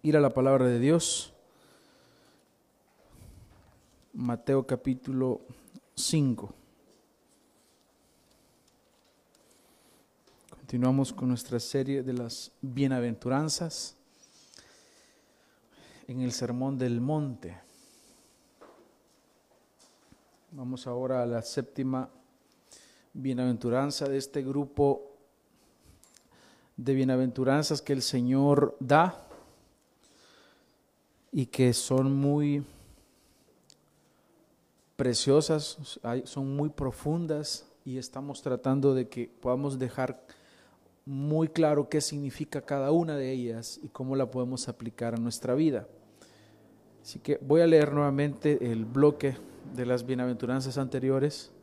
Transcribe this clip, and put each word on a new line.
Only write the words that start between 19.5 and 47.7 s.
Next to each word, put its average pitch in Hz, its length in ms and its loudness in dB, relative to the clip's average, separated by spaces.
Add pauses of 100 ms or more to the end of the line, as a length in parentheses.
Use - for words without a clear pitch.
Vamos 127 340 -8
ahora 127 360 -2
a 120 40 0
la 117 160 -2
séptima 131 680 -4 (1040)
bienaventuranza 127 960 -2
de 139 80 0
este 139 260 -4
grupo 139 640 0 (1700)
de 135 180 0
bienaventuranzas 131 880 2
que 143 100 -2
el 135 100 0
Señor 135 800 4
da 151 480 2 (2000)
y 131 160 -2
que 127 260 4
son 135 440 2
muy 143 480 2 (2250)
preciosas, 143 1040 0
hay, 123 240 -4
son 135 280 -6
muy 147 140 -2
profundas, 151 960 -4 (180)
y 131 140 -8
estamos 135 440 -12
tratando 135 520 2
de 123 140 0
que 120 200 -8
podamos 131 500 -2
dejar 127 460 -6 (840)
muy 147 420 0
claro 151 400 2
qué 151 120 0
significa 143 600 -6
cada 139 320 -2
una 160 240 2
de 131 160 -4
ellas 117 500 -6
y 151 60 -14
cómo 131 260 -6
la 127 160 0
podemos 127 380 -4
aplicar 117 460 -6
a - 20 -4
nuestra 117 380 -2
vida. 143 340 0 (1120)
Así - 160 -14
que - 220 -2
voy 147 220 6
a 170 40 8
leer 151 260 8